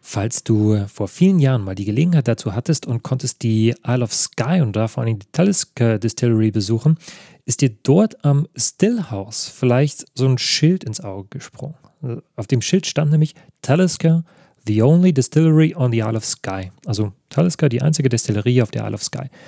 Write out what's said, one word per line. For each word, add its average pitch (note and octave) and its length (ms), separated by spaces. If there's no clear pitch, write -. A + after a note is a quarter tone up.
Falls - 380
du G#2+ 420
vor G2+ 220
vielen F#3 320
Jahren C3 240
mal F#2+ 100
die G2 120
Gelegenheit D3 420
dazu A2 260
hattest C3 320
und A#2 160
konntest - 400
die A2+ 320
Isle B2+ 200
of A2+ 100
Skye D#3 480
und G#2+ 140
da A2 100
vor A#2+ 160
allem A2+ 160
die G2 140
Talisker B2 680
Distillery A2 540
besuchen, A2+ 460
ist - 160
dir C3+ 80
dort G3 420
am C#3+ 300
Stillhouse B2+ 920
vielleicht C3 680
so B2+ 140
ein B2+ 100
Schild - 460
ins A2 160
Auge G2 300
gesprungen. - 440
Auf A2 100
dem B2 160
Schild - 240
stand D3 240
nämlich D#3 240
„Talisker, E3 600
the G#2+ 160
only F3 280
distillery D#3 600
on B2+ 160
the A2+ 80
Isle A2+ 180
of A2 80
Skye.“ F#2+ 460
Also G#2 260
Talisker, D#3+ 400
die A#2+ 140
einzige D3 260
Destillerie A#2+ 540
auf A2 80
der A2 140
Isle G#2 100
of G#2+ 80
Skye. - 280